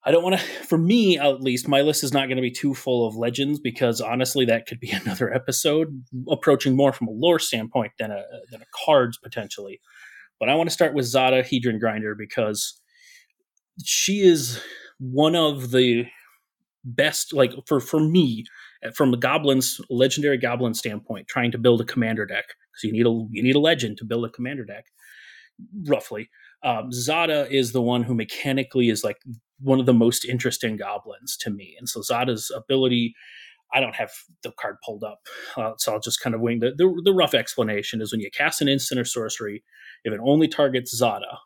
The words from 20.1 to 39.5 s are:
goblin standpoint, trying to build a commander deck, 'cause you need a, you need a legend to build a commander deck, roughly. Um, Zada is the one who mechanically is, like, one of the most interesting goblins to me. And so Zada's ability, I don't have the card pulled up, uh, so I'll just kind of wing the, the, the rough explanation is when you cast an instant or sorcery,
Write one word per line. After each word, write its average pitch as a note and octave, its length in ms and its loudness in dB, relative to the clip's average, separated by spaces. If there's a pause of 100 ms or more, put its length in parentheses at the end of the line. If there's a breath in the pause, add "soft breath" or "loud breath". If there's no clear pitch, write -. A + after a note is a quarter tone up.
goblin A#2+ 360 -2
standpoint, G#2+ 540 -8
trying B2 240 0
to A#2 60 -6
build A#2 240 6
a A2+ 40 -2
commander A2+ 400 -2
deck, G2 220 -6
'cause - 360 -18
you A2 80 -2
need A2+ 140 -2
a, A2+ 260 0
you A2 120 -6
need C3 120 4
a D3 40 6
legend C3 380 0
to A#2 80 -14
build A#2 200 -4
a A2+ 40 -10
commander B2+ 360 -10
deck, - 200 -18 (1000 loud breath)
roughly. B2 420 -2 (340 soft breath)
Um, A#2+ 280 -2
Zada D3 580 -2
is C3 220 0
the B2 100 0
one A#2+ 220 2
who B2 120 -2
mechanically B2+ 720 0
is, G#2+ 140 -2
like, G#2 140 -4 (440)
one C3 180 4
of B2 60 2
the B2+ 80 6
most A#2 320 4
interesting A#2 520 -4
goblins G2+ 600 -10
to - 120 -8
me. G2 280 -12
And B2 100 -14
so A2 140 -8
Zada's A#2 520 -2
ability, B2 600 2 (600 loud breath)
I C3 80 2
don't A2+ 140 -4
have A2 160 -6 (300)
the A#2 120 -12
card G2+ 300 -10
pulled G#2+ 200 -10
up, G#2 180 -14 (360 loud breath)
uh, A2+ 200 -4
so - 160 -2
I'll G#2+ 60 -4
just - 220 -6
kind A#2+ 120 -2
of A2+ 80 -2
wing A#2 180 0
the, A#2+ 160 0
the, F3 280 2
the G3 100 4
rough E3+ 200 4
explanation A2 680 -2
is G#2+ 100 -6
when A2 100 -4
you G2 100 -10
cast D3+ 300 -2
an D3 80 2
instant C3+ 300 0
or A#2 60 -2
sorcery, G#2+ 580 -6 (420 loud breath)